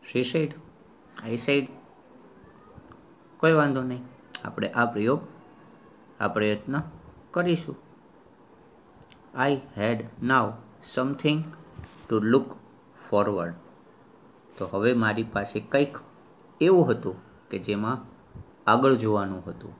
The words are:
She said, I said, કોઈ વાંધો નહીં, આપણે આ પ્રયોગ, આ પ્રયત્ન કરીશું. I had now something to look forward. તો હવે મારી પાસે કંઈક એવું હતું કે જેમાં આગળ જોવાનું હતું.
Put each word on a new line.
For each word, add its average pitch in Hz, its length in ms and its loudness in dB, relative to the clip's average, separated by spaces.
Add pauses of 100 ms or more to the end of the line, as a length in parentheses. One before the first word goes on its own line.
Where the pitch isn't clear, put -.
(120)
She 127 120 0 (120)
said, 160 180 -2 (680)
I 113 120 -6
said, 135 320 0 (1700)
કોઈ 160 140 4
વાંધો 143 320 4
નહીં, 127 160 -6 (440)
આપણે - 240 -6
આ 117 180 0
પ્રયોગ, 117 420 0 (920)
આ 107 80 -2
પ્રયત્ન 107 520 -2 (520)
કરીશું. 175 440 -2 (1600)
I 139 200 2
had 113 500 -2 (180)
now 120 280 2 (440)
something 143 480 0 (680)
to 110 100 2
look 120 360 2 (560)
forward. 101 420 0 (1040)
તો 95 100 -6
હવે 104 260 2
મારી 110 300 2
પાસે 104 360 -4
કંઈક 139 380 0 (640)
એવું 170 280 6
હતું 92 260 -2 (340)
કે 98 100 -6
જેમાં 107 460 -4 (680)
આગળ 131 220 6
જોવાનું 101 560 0
હતું. - 300 -14